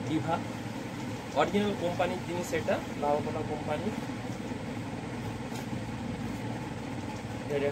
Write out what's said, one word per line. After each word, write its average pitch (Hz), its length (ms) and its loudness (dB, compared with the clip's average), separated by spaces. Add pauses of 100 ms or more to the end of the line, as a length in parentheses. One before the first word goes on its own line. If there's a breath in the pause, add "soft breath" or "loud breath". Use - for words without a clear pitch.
ডিভা, 156 280 2 (1040)
Original 196 340 6 (100)
কোম্পানির 175 440 2
জিনিস 170 220 0 (100)
এটা, 175 160 4 (260)
লাওপালা 151 400 4 (100)
কোম্পানির। 151 420 0 (3500)
এটা 143 120 2 (140)